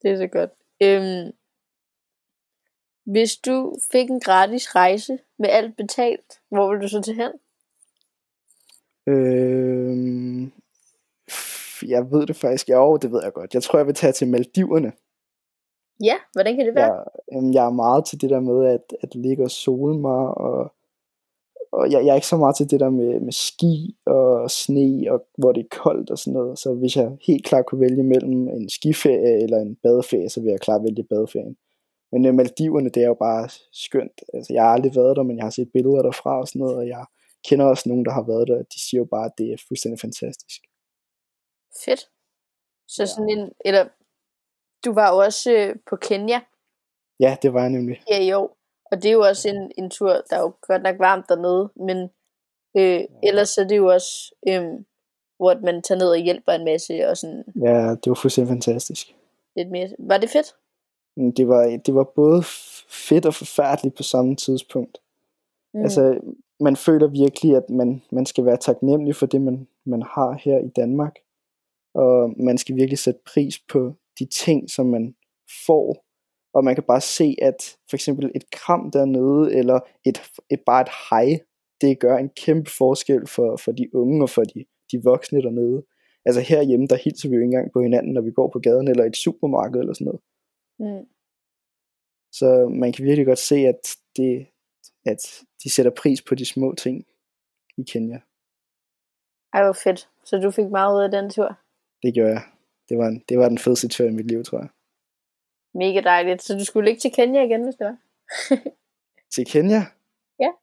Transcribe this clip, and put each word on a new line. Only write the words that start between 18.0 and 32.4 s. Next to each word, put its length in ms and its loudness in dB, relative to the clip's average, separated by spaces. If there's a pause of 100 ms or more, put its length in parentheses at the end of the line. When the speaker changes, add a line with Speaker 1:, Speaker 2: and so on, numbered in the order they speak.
Speaker 2:
til 140 -12
det 100 0
der 100 2
med 260 2
at, 360 0
at 120 -12
ligge 300 -2
og 60 -4
sole 480 -2
mig, 360 -2
og, 380 -4 (1000)
og 180 0
jeg, 140 4
jeg 60 6
er 40 6
ikke 120 0
så 100 0
meget 200 2
til 140 -2
det 100 2
der 100 2
med, 300 0
med 120 -8
ski 640 -2 (100)
og 440 2
sne, 600 0
og 140 -2 (120)
hvor 140 4
det 120 0
er 140 -16
koldt 320 0
og 80 -6
sådan 140 -6
noget. 260 -4
Så 160 -4
hvis 220 -2
jeg 200 0 (100)
helt 180 2
klart 220 2
kunne 140 -4
vælge 220 2
mellem 460 2
en 220 -8
skiferie 720 2
eller 160 0
en 180 -6
badeferie, 520 0
så 120 -8
vil 100 0
jeg 100 -2
klart 220 0
vælge 220 -4
badeferien. 520 -4 (560)
Men, 140 4
øh, 80 4
Maldiverne, 560 2